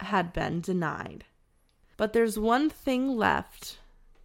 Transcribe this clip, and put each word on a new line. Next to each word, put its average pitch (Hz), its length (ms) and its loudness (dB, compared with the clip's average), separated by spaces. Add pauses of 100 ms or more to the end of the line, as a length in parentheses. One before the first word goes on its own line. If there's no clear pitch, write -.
had 185 320 0
been 165 280 -4
denied. 170 640 -4 (720)
But 214 160 -2
there's 226 260 2
one 240 300 2
thing 262 460 -2
left 190 640 0 (480)